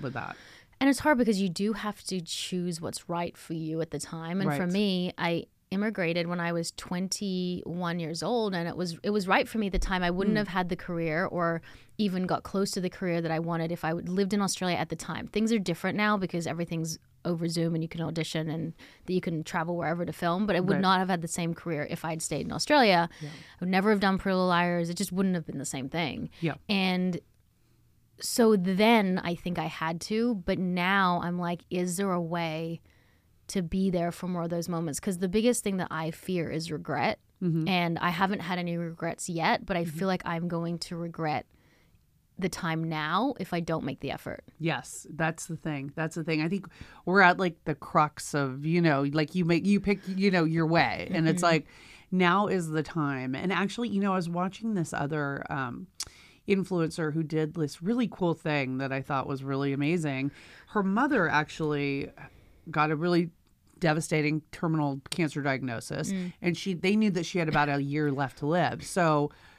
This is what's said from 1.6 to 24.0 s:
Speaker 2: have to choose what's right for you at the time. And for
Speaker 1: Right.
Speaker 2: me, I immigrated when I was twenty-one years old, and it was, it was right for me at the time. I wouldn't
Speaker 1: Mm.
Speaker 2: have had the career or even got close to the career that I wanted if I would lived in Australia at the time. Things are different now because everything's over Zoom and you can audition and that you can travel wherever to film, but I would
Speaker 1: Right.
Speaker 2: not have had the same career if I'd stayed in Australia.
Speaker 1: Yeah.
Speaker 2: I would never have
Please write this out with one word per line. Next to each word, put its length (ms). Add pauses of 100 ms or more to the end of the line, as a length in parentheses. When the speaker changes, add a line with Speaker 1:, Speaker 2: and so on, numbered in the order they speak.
Speaker 2:
have 360
to 120
choose 600
what's 280
right 300
for 160
you 260
at 120
the 80
time. 420
And 100
for 120
Speaker 1:
Right. 80
Speaker 2:
me, 440
I 280 (260)
immigrated 560
when 140
I 120
was 200
twenty-one 1300
years 240
old, 300
and 140
it 80
was, 280
it 60
was 180
right 200
for 100
me 100
at 40
the 60
time. 240
I 80
wouldn't 240
Speaker 1:
Mm. 40
Speaker 2:
have 100
had 200
the 80
career 500
or 360 (340)
even 300
got 160
close 300
to 80
the 100
career 320
that 80
I 80
wanted 320
if 140
I 100
would 140
lived 260
in 80
Australia 340
at 120
the 80
time. 320
Things 240
are 80
different 360
now 220
because 280
everything's 520 (260)
over 240
Zoom 260
and 80
you 60
can 140
audition 480
and 240 (320)
that 80
you 60
can 240
travel 320
wherever 280
to 80
film, 320
but 120
I 40
would 140
Speaker 1:
Right. 80
Speaker 2:
not 160
have 100
had 140
the 60
same 260
career 340
if 160
I'd 160
stayed 260
in 60
Australia. 560 (120)
Speaker 1:
Yeah. 80
Speaker 2:
I 40 (280)
would 100
never 200
have 100